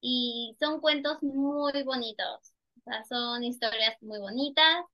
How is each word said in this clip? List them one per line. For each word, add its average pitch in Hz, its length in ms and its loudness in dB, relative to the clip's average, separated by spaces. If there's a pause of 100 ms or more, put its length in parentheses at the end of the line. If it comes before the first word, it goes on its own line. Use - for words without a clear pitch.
y 233 580 -2
son 302 220 0
cuentos 302 420 2
muy 285 600 0
bonitos. 233 720 -4 (260)
O - 60 -20
sea, 220 200 -6
son 240 380 -2
historias 226 580 0
muy 214 180 -10
bonitas. 294 760 2